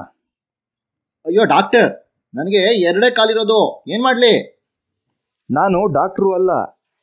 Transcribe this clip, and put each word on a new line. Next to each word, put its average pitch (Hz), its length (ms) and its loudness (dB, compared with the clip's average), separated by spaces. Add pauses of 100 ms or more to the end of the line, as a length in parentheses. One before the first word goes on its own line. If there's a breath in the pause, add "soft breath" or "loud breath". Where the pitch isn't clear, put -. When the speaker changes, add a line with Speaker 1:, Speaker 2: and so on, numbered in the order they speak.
(1300)
Speaker 1:
ಅಯ್ಯೋ 190 180 2
doctor, 196 600 2 (300)
ನನಗೆ 196 460 0
ಎರಡೇ 190 300 2
ಕಾಲಿರೋದು, 220 760 0
ಏನ್ 208 160 -4
ಮಾಡ್ಲಿ? 240 580 0 (880)
Speaker 2:
ನಾನು 175 340 0
doctor 190 480 -2
ಅಲ್ಲ, 180 300 -2 (400)